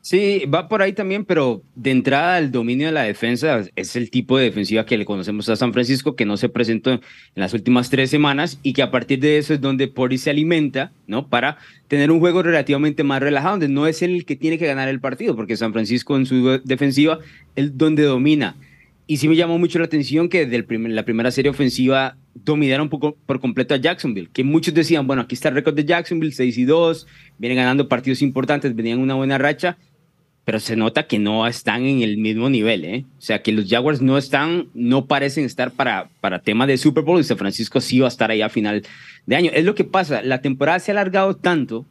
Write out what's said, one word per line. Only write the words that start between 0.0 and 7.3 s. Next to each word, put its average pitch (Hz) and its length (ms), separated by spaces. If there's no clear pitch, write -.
Sí, 196 460
va 160 220
por 214 140
ahí 196 100
también, 196 320
pero 131 380
de 127 160
entrada 139 480
el 143 140
dominio 123 340
de 160 60
la 151 120
defensa 117 580
es 95 220
el 120 140
tipo 127 280
de 131 60
defensiva 104 420
que 117 120
le 101 80
conocemos 104 420
a 110 80
San 123 160
Francisco, 127 420
que 113 120
no 104 100
se 107 140
presentó 113 420
en 120 80